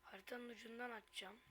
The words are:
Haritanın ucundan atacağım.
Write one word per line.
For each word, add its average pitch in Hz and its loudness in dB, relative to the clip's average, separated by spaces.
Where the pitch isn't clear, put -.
Haritanın 240 0
ucundan 233 2
atacağım. 208 0